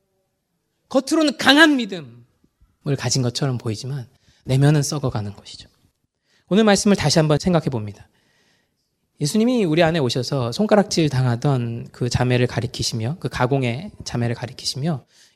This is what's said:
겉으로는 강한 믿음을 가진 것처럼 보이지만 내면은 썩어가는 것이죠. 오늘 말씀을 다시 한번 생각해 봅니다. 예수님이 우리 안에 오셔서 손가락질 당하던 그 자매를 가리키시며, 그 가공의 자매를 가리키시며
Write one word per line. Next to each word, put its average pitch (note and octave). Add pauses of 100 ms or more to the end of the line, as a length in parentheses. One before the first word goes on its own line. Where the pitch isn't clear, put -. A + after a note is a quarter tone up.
(880)
겉으로는 D4+
강한 D4
믿음을 F3 (840)
가진 B2
것처럼 B2
보이지만 A#2+ (380)
내면은 C#3+
썩어가는 A#2+
것이죠. - (800)
오늘 G#3
말씀을 G3+
다시 D#3
한번 D3+
생각해 F3
봅니다. G#2+ (1120)
예수님이 A3
우리 D#3+
안에 E3
오셔서 B2
손가락질 G3+
당하던 B2
그 B2
자매를 B2
가리키시며, A#2
그 -
가공의 C3 (140)
자매를 A#2+
가리키시며 C3 (300)